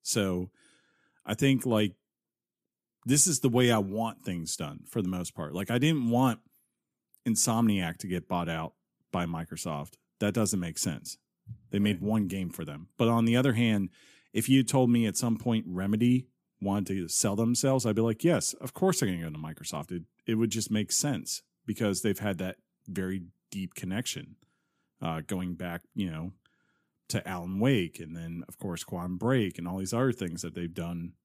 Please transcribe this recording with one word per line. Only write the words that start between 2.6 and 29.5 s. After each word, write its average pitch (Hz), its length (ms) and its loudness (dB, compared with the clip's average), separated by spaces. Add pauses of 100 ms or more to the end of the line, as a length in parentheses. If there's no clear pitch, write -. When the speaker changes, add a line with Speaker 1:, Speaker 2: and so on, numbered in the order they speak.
Speaker 1:
this 143 220 6
is 147 120 0
the 135 100 4
way 120 220 6
I 110 80 6
want 104 440 -4
things 85 320 -4
done 76 320 -8
for 113 140 -4
the 90 60 0
most 90 260 -4
part. 73 220 -8
Like, 95 160 -4
I 123 80 2
didn't 143 300 2
want 120 300 4 (880)
Insomniac 107 720 2
to 101 100 -10
get 90 200 -4
bought 87 220 -2
out 80 240 -4 (380)
by 87 140 -2
Microsoft. 80 680 -6 (260)
That 104 140 2
doesn't 104 260 0
make 82 180 -4
sense. - 400 -6 (540)
They 101 80 2
made 104 220 4
Speaker 2:
Right. 101 80 -2
Speaker 1:
one 107 180 2
game 92 220 -4
for 82 160 -8
them. 73 320 -12
But 117 100 4
on 117 180 4
the 117 100 4
other 127 180 4
hand, 107 360 2 (440)
if 113 160 -2
you 135 140 8
told 127 260 4
me 120 160 4
at 101 120 -2
some 113 200 0
point 113 300 0
Remedy 107 600 2 (340)
wanted 98 340 -2
to 90 140 -2
sell 101 260 0
themselves, 120 500 2
I'd 107 100 2
be 113 60 2
like, 113 220 0
"Yes, 160 320 2
of - 180 -10
course 185 260 2
they're 104 100 2
gonna 85 140 -2
go 82 80 -6
to 76 60 -10
Microsoft." 78 540 -8
It, 85 120 -6 (220)
it 113 100 0
would 113 160 2
just 110 200 -4
make 107 200 0
sense - 500 -2 (240)
because 101 360 -2
they've 101 180 0
had 98 200 -2
that 92 180 -6 (300)
very 92 400 -4 (220)
deep 95 260 -8
connection, 90 600 -6 (680)
uh, 80 200 -4
going 90 340 -6
back, 87 280 -8 (100)
you 98 160 -2
know, 82 240 -8 (760)
to - 180 -4
Alan 92 320 -6
Wake 110 400 2
and 80 160 -12
then, 85 320 -8
of - 100 -20
course, 87 260 -6
Quantum 90 340 -6
Break 113 400 2